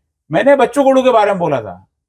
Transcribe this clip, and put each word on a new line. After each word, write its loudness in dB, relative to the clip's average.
मैंने 2
बच्चू 0
कडू 2
के 2
बारे 2
में -4
बोला -4
था, -18